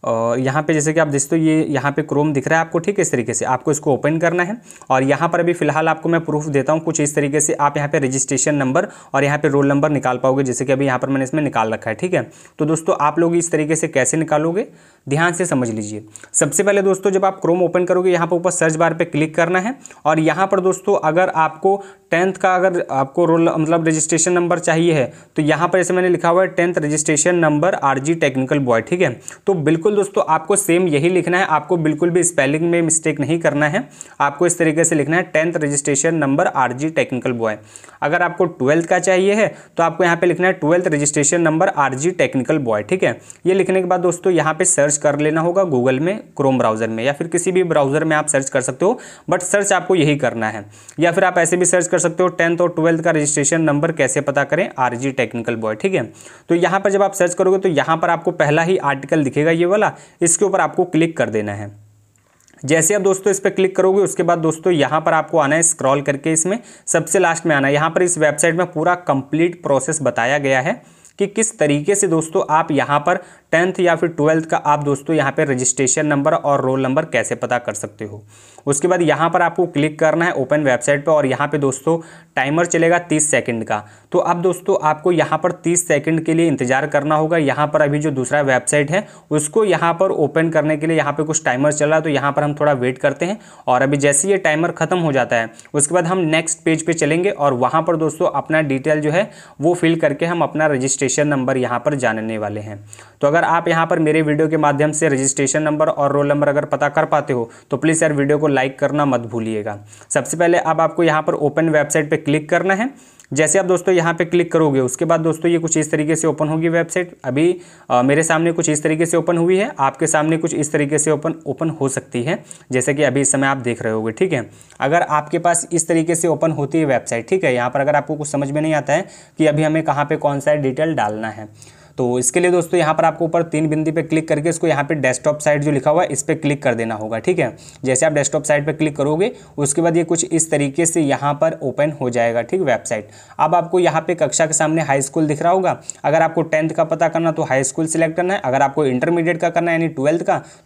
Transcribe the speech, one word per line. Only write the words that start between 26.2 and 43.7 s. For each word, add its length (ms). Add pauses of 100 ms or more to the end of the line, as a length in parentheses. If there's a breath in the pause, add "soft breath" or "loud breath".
हुआ 120
है 60
टेंथ 300
रजिस्ट्रेशन 580
नंबर 380
आरजी 400
टेक्निकल 460
बॉय, 220
ठीक 200
है। 80 (380 loud breath)
तो 60
बिल्कुल 420
दोस्तों, 340
आपको 260
सेम 320
यही 220
लिखना 280
है, 80
आपको 320
बिल्कुल 320
भी 140
स्पेलिंग 480
में 100
मिस्टेक 380
नहीं 200
करना 280
है। 200 (340 loud breath)
आपको 240
इस 120
तरीके 260
से 120
लिखना 220
है, 60
टेंथ 320
रजिस्ट्रेशन 600
नंबर 320
आरजी 420
टेक्निकल 420
बॉय। 260 (440 loud breath)
अगर 200
आपको 240
ट्वेल्थ 400
का 140
चाहिए 340
है, 140 (300 loud breath)
तो 60
आपको 200
यहाँ 140
पे 100
लिखना 200
है, 60
ट्वेल्थ 340
रजिस्ट्रेशन 540
नंबर 260
आरजी 440
टेक्निकल 460
बॉय, 260
ठीक 200
है। 140 (280 loud breath)
ये 80
लिखने 280